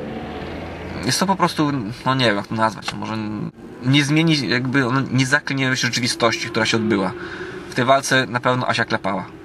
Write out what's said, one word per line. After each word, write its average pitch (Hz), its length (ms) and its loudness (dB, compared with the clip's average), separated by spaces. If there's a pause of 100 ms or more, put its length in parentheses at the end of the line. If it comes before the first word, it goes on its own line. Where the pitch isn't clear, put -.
(1040)
jest 127 140 0
to 190 60 2
po 190 100 2
prostu, 160 360 2 (340)
no, 131 100 2
nie 131 100 2
wiem, 104 100 4
jak 101 120 -4
to 113 80 -6
nazwać, 110 380 0
może 104 240 -6 (680)
nie 139 200 4
zmieni, 151 440 2
jakby 123 400 2
ona 135 140 2 (100)
nie 131 140 2
zaklnie 135 500 0
rzeczywistości, 120 720 0
która 110 160 2
się 120 120 2
odbyła. 104 340 2 (580)
W - 60 -14
tej 123 100 2
walce 131 400 4
na 120 140 -4
pewno 127 300 2
Asia 113 160 0
klepała. 98 400 -2 (200)